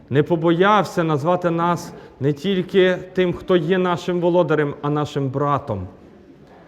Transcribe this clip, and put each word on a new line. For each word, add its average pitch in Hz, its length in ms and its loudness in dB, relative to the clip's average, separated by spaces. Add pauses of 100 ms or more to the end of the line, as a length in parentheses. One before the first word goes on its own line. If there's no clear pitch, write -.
(100)
не 143 120 2
побоявся 175 800 2
назвати 165 460 0
нас 170 420 -2 (280)
не 139 120 0
тільки 185 640 0 (180)
тим, 180 180 0
хто 185 240 0
є 175 220 0
нашим 180 420 -2
володарем, 156 640 2
а 147 80 -2
нашим 143 380 -2
братом. 131 580 -2 (800)